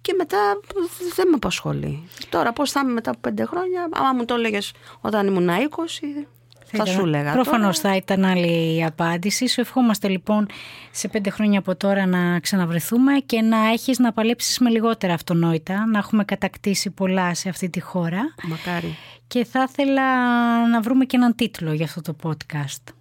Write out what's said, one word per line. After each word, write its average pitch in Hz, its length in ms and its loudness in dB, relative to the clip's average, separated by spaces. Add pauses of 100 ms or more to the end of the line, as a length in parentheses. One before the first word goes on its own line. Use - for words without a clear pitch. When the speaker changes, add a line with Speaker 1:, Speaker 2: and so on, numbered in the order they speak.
Speaker 1:
και - 180 -4
μετά 359 200 -2 (760)
δεν 381 140 2
με 330 60 6
απασχολεί. 147 720 -4 (200)
Τώρα, 302 240 0
πώς 269 180 -2
θα 277 140 0
είμαι 254 80 0
μετά 233 180 -2
από 240 100 -6
πέντε 220 240 -2
χρόνια, 359 480 -4
άμα 269 200 0
μου 247 120 0
το 240 100 -2
έλεγες 220 380 -2 (280)
όταν 208 260 0
ήμουν 180 220 2
είκοσι, 285 800 -4 (380)
θα 214 180 -4
Speaker 2:
ήταν, 214 40 0
Speaker 1:
σου 185 140 0
έλεγα 147 320 0
Speaker 2:
προφανώς 220 480 2
Speaker 1:
τώρα. 196 140 2
Speaker 2:
θα - 60 2
ήταν 190 240 0
άλλη 170 520 2
η 165 80 0
απάντηση. 170 640 -2
Σου - 120 -2
ευχόμαστε, 233 480 0
λοιπόν, 208 380 0 (440)
σε - 180 -6
πέντε 196 220 -2
χρόνια 208 280 2
από 185 180 -2
τώρα 196 300 2
να 175 340 2
ξαναβρεθούμε 190 720 2 (140)
και 226 140 0
να 220 300 4
έχεις 233 280 0
να 240 140 4
παλέψεις 226 460 0
με 247 120 4
λιγότερα 226 440 2
αυτονόητα, 170 720 0
να 220 120 2
έχουμε 202 260 0
κατακτήσει 196 680 -2
πολλά 185 440 0
σε - 140 -6
αυτή 185 220 -4
τη 175 100 -6
χώρα. 180 600 -4
Speaker 1:
Μακάρι. 165 540 -6 (300)
Speaker 2:
Και 240 180 0
θα 262 260 0
ήθελα 269 360 2 (640)
να 233 120 4
βρούμε 262 240 4
και 254 120 -2
έναν 240 180 4
τίτλο 175 380 -2
για 151 120 0
αυτό 156 160 -8
το 156 220 -8
podcast. 147 800 -6